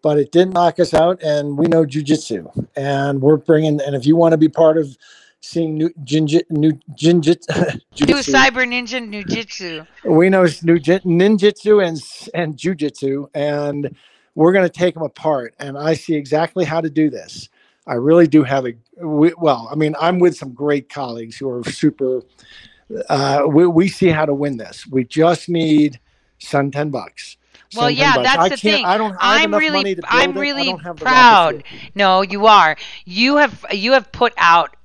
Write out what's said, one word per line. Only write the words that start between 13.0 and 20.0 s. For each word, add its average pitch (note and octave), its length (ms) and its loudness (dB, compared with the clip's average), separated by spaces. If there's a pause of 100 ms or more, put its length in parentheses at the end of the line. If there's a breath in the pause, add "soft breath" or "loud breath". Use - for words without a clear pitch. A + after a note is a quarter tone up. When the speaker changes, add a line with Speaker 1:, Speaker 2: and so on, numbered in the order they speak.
Speaker 1:
and D3 600 -6 (380 soft breath)
we're D#3+ 180 4
gonna F#3+ 180 2
take F3 260 -2
'em E3 80 -10
apart. C#3 560 -6
And C#3 180 -12
I D#3 160 0
see D#3 220 -4
exactly D3+ 480 -4
how D#3+ 180 -4
to D#3+ 80 -4
do D3+ 200 0
this. - 380 -16 (380)
I C#3+ 80 -6
really D#3 340 4
do D3 160 6
have C3+ 220 -2
a, A#2 80 -8 (300)
we, D#3 340 2
well, C3 340 0
I D3+ 40 -8
mean, D3+ 240 -2